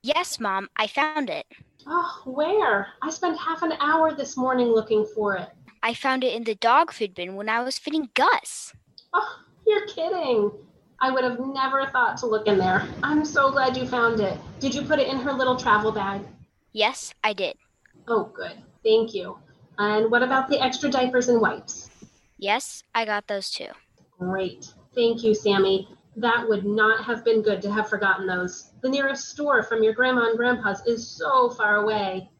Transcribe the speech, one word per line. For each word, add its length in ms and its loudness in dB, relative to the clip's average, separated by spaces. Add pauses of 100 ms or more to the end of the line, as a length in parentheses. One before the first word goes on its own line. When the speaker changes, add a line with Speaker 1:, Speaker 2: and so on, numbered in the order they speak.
Speaker 1:
Yes, 360 -2
Mom, 380 -4
I 120 0
found 420 -2
it. 160 -6 (420)
Speaker 2:
Oh, 380 -2
where? 640 0 (120)
I 80 -4
spent 300 -4
half 220 -4
an 180 0
hour 340 4
this 220 -8
morning 320 2
looking 380 2 (100)
for 220 0
it. 100 -8 (340)
Speaker 1:
I 120 -2
found 320 0
it 80 0
in 100 -6
the 120 -2
dog 360 4
food 240 -6
bin 200 -8
when 120 -8
I 140 0
was 160 -6
feeding 380 -4
Gus. 580 0 (400)
Speaker 2:
Oh, 260 -2 (260)
you're 220 4
kidding. 640 0 (480)
I 100 2
would 140 2
have 160 -2
never 480 0
thought 300 0
to 80 -6
look 220 0
in 100 4
there. 280 2 (160)
I'm 220 0
so 260 2
glad 280 2
you 100 -4
found 320 2
it. 180 0 (220)
Did 160 -2
you 60 -2
put 180 0
it 80 2
in 100 -4
her 140 -4
little 240 0
travel 380 2
bag? 280 -4 (520)
Speaker 1:
Yes, 400 -2 (100)
I 80 0
did. 240 -4 (520)
Speaker 2:
Oh, 260 0
good. 240 -12 (260)
Thank 300 4
you. 240 -8 (400)
And 340 2
what 120 4
about 260 0
the 120 2
extra 280 -2
diapers 400 2
and 120 4
wipes? 480 -4 (480)
Speaker 1:
Yes, 460 -4 (100)
I 120 -2
got 220 -4
those 220 -6
too. 200 -10 (500)
Speaker 2:
Great. 540 -6 (200)
Thank 300 2
you, 100 4
Sammy. 540 2 (280)
That 320 0
would 180 0
not 380 2
have 220 -4
been 160 4
good 220 0
to 100 -4
have 160 -2
forgotten 380 0
those. 440 -6 (100)
The 80 0
nearest 400 -2
store 340 0
from 200 0
your 100 4
grandma 360 2
and 80 0
grandpa's 480 -2
is 200 -2
so 440 2
far 280 0
away. 520 -2 (100)